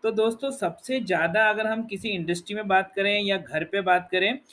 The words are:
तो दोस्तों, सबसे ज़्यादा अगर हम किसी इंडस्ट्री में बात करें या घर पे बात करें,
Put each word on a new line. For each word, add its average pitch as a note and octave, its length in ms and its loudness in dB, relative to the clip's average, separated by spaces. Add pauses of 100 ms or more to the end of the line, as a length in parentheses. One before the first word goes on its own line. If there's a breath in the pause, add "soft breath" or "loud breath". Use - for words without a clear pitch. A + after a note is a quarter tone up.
तो A3 80 0
दोस्तों, A3+ 400 0
सबसे B3+ 500 -4
ज़्यादा F3+ 500 2
अगर G#3+ 160 -2
हम A3 160 -2
किसी A3 260 -6
इंडस्ट्री F3 480 -4
में G#3 120 -6
बात F#3+ 280 2
करें G3+ 260 2
या G3 140 0
घर D#3 280 -4
पे G3 160 -2
बात F3+ 320 2
करें, G3 260 2 (140 soft breath)